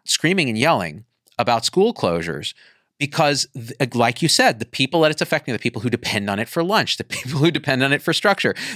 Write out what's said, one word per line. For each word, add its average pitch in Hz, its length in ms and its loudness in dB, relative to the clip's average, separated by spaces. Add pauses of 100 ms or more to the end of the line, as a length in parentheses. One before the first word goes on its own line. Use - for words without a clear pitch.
screaming 170 440 0
and 110 100 -2
yelling 107 460 0 (340)
about 117 260 0
school 214 280 2
closures 85 600 -2 (460)
because, 143 560 0
th-, 117 400 -4
like 120 260 2
you 170 80 4
said, 202 300 2
the 107 60 -6
people 151 360 0
that 156 100 6
it's 151 100 -6
affecting, 156 320 -2
the 107 60 -4
people - 220 -4
who 120 80 -2
depend 110 400 -2
on 101 100 0
it 113 80 -4
for 170 160 -2
lunch, 190 340 0
the - 60 -6
<laughs> - 0 -
people 131 360 -6
who 156 100 4
depend 139 340 0
on 139 80 2
it 143 100 2
for 165 120 0
structure, 190 400 2 (220)